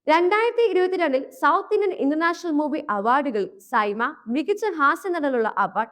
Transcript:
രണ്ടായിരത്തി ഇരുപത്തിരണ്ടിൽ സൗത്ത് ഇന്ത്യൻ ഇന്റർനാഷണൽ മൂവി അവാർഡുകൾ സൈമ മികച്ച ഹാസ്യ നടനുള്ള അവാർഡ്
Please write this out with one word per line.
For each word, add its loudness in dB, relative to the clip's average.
രണ്ടായിരത്തി 2
ഇരുപത്തിരണ്ടിൽ 0
സൗത്ത് 0
ഇന്ത്യൻ 2
ഇന്റർനാഷണൽ -2
മൂവി -2
അവാർഡുകൾ 0
സൈമ -2
മികച്ച -2
ഹാസ്യ 2
നടനുള്ള 0
അവാർഡ് -2